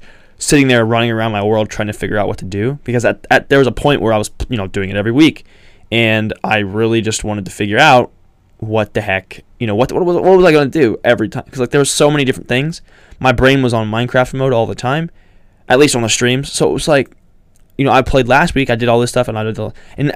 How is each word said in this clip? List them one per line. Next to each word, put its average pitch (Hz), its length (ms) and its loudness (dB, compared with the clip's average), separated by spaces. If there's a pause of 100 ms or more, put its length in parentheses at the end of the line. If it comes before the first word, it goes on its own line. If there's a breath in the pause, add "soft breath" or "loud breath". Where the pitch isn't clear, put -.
(380 soft breath)
sitting 143 300 2
there 120 160 4
running 117 260 0
around 113 220 -4
my 101 100 -2
world 107 280 0
trying 110 160 -6
to 104 60 -6
figure 104 260 -4
out 101 100 -2
what - 100 -8
to - 60 -12
do, 107 400 -4
because 120 200 -2
at, 101 260 -2
at, - 180 0
there 139 100 4
was 131 100 4
a 113 40 0
point 143 300 0
where 110 100 0
I 107 60 2
was, 104 120 -4 (180)
you - 80 -4
know, 95 100 -4
doing 95 240 -6
it 101 60 -6
every 104 160 -2
week, 147 320 2 (460 soft breath)
and 110 420 0 (100)
I 107 160 0
really 110 420 -2
just 107 240 -6
wanted 104 200 -6
to - 60 -12
figure 107 280 -4
out 135 320 4 (480)
what 107 360 -4
the 110 60 -2
heck, - 440 -8 (140)
you 120 80 -6
know, 104 80 -2
what, 120 180 0
what 180 120 -2
was, 175 120 0
what 185 200 6
was 180 80 6
I 170 80 6
gonna 147 140 4
do 123 380 0
every 113 240 2
time? 123 160 -10
'Cause, - 160 -12
like, 120 100 -2
there 143 80 2
was 143 120 2
so 147 200 2
many 147 140 0
different 101 240 -4
things. 139 340 -4 (380 soft breath)
My 127 120 2
brain 131 300 4
was 123 100 0
on 110 180 -2
Minecraft 120 440 -2
mode 135 180 -2
all 113 140 0
the 104 80 -8
time, 151 360 -4 (580)
at 127 100 2
least 139 180 2
on 120 60 0
the 110 60 -2
streams. 127 440 -2
So - 160 0
it 69 40 0
was - 160 -4
like, 143 220 2 (680)
you 139 60 0
know, 123 80 2
I 131 100 4
played 123 260 2
last 147 260 2
week, 139 140 0
I 120 60 0
did 117 140 -2
all 117 120 4
this 120 100 -2
stuff, 123 180 -2
and 110 100 -6
I 107 60 -4
did 110 140 -6
all, 107 160 -8 (220 soft breath)
and 143 200 -2